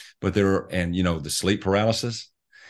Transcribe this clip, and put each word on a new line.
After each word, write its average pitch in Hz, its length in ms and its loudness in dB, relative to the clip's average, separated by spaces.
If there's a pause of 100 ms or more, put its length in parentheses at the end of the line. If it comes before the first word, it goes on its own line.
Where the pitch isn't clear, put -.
(200)
but 98 140 0
there 101 200 4
are, - 180 0
and, 87 240 -2
you 92 80 2
know, 85 160 2
the 73 100 -8
sleep 98 320 0
paralysis. 110 680 0 (400)